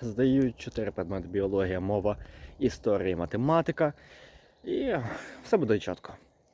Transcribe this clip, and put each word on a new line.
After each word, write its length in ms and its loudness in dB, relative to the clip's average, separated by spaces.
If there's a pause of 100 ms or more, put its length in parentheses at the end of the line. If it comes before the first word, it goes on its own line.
Здаю 520 2
чотири 380 -6
предмети: 360 -4
біологія, 520 2
мова, 380 0 (420)
історія 500 0
і 60 2
математика. 760 0 (720)
І 320 -2 (480)
все 140 4
буде 220 2
чітко. 340 -8 (400)